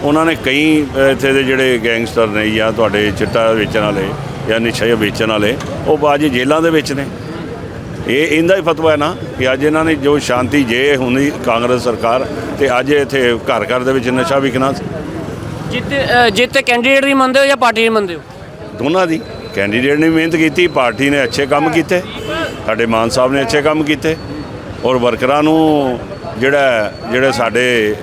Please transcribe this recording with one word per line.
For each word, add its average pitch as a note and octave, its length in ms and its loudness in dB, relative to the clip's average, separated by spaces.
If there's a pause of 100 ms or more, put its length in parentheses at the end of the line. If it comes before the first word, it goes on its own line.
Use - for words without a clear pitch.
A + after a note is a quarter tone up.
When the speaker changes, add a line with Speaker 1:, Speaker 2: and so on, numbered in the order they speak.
Speaker 1:
ਉਹਨਾਂ D3+ 220 2
ਨੇ D#3+ 100 0
ਕਈ, D3 480 2
ਅ, C3+ 280 2
ਇੱਥੇ C3+ 220 2
ਦੇ C3+ 100 4
ਜਿਹੜੇ C3 420 2
ਗੈਂਗਸਟਰ A#2 420 0
ਨੇ G#2+ 220 0
ਜਾਂ A2 240 0
ਤੁਹਾਡੇ G#2 380 2
ਚਿੱਟਾ A2+ 400 0
ਵੇਚਣ A2 280 0
ਵਾਲੇ G2+ 300 -2 (400)
ਜਾਂ A2+ 100 0
ਨਸ਼ਾ A2+ 260 0
ਵੇਚਣ A2 460 0
ਵਾਲੇ, G#2+ 260 0 (300)
ਉਹ D3 260 2
ਅੱਜ D3 120 0
ਜੇਲ੍ਹਾਂ C#3 360 0
ਦੇ E3 80 2
ਵਿੱਚ C#3+ 240 0
ਨੇ। C3+ 120 -4 (1000)
ਇਹ C#3+ 200 2
ਇਹਦਾ E3 280 2
ਹੀ F#3+ 60 -2
ਫਤਵਾ D#3+ 300 0
ਹੈ D3+ 60 2
ਨਾ D#3 180 -2 (220)
ਕਿ C3 160 0
ਅੱਜ C3+ 100 -2
ਇਹਨਾਂ D#3 220 2
ਨੇ D#3+ 100 2
ਜੋ C#3+ 240 2
ਸ਼ਾਂਤੀ B2+ 440 0
ਜੇ C3 320 2
ਹੁੰਦੀ C3 360 0 (140)
ਕਾਂਗਰਸ A#2+ 380 2
ਸਰਕਾਰ, A#2 440 0 (320)
ਤੇ B2+ 200 2
ਅੱਜ C3 120 0
ਇੱਥੇ C3+ 460 2
ਘਰ A2+ 260 0
ਘਰ A#2+ 160 0
ਦੇ B2+ 140 0
ਵਿੱਚ B2+ 140 0
ਨਸ਼ਾ B2+ 320 0
ਵਿਕਣਾ C3+ 340 0
ਸੀ। - 100 -8 (880)
Speaker 2:
ਜਿੱਤ, B3 140 -6
ਅ, B3 440 2
ਜਿੱਤ A#3+ 280 0
ਕੈਂਡੀਡੇਟ C4 480 2
ਦੀ C#4 80 2
ਮੰਨਦੇ C4 260 4
ਹੋ C#4 60 4
ਜਾਂ C#4 120 2
ਪਾਰਟੀ A3+ 240 2
ਦੀ A3+ 80 4
ਮੰਨਦੇ G3+ 260 0
ਹੋ? D3+ 40 -10 (600)
Speaker 1:
ਦੋਨਾਂ E3+ 280 2
ਦੀ। D#3+ 140 -2 (340)
ਕੈਂਡੀਡੇਟ A#2+ 440 0
ਨੇ D#3+ 100 4
ਮਿਹਨਤ D#3+ 260 2
ਕੀਤੀ, D#3+ 320 2
ਪਾਰਟੀ C3 420 0
ਨੇ C#3+ 140 2
ਅੱਛੇ C3+ 220 -2
ਕੰਮ D3 240 0
ਕੀਤੇ, E3 320 0 (640)
ਸਾਡੇ A#2 200 -2
ਮਾਨ A2+ 240 0
ਸਾਹਿਬ B2+ 240 2
ਨੇ C#3 80 0
ਅੱਛੇ C#3 200 0
ਕੰਮ D#3 220 0
ਕੀਤੇ D3+ 320 -2 (720)
ਔਰ B2+ 120 2
ਵਰਕਰਾਂ B2+ 460 2
ਨੂੰ D3+ 560 2 (380)
ਜਿਹੜਾ, B2+ 560 2 (180)
ਜਿਹੜੇ C3 200 2
ਸਾਡੇ A#2 720 0